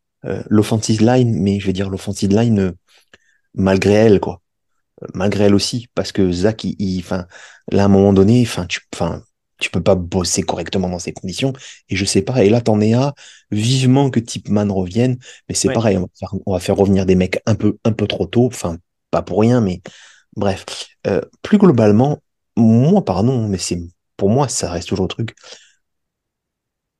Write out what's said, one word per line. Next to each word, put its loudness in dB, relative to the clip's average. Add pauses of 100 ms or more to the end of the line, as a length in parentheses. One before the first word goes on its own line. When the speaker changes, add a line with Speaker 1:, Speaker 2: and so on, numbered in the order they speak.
(260)
Speaker 1:
euh, -8
l'offensive 0
line, 2
mais 0
je -6
vais -2
dire -4
l'offensive -6
line, 2
euh, 0 (840)
malgré 2
elle, 6
quoi. -6 (640)
Euh, -16
malgré -2
elle 6
aussi, -2
parce -4
que 0
Zach, -2
il, -6
il, -4
'fin, -8 (440)
là, 2
à 2
un 4
moment 6
donné, 4
'fin, -6
tu, -10 (120)
'fin, -6 (360)
tu -8
peux -4
pas 4
bosser -4
correctement -4
dans -6
ces -10
conditions. -6 (360)
Et -4
je -2
sais 0
pas, 0
et 6
là, 2
t'en 2
es 2
à 0 (380)
vivement 2
que -2
Tipman -2
revienne, -2 (300)
mais -8
c'est 0
Speaker 2:
Ouais. 0
Speaker 1:
pareil, 2
on -2
va -6 (120)
faire, -10 (120)
on -4
va -2
faire -2
revenir 2
des 4
mecs 0
un 0
peu, -2
un 0
peu -2
trop -4
tôt, 0
enfin, -8 (340)
pas -2
pour -4
rien, 4
mais -2 (540)
bref. -4 (420)
Euh, 0 (200)
plus 2
globalement, 4 (360)
moi, 4
pardon, -2
mais -2
c'est, -6 (380)
pour 0
moi, 0
ça -6
reste -8
toujours -2
le -6
truc. -10 (1600)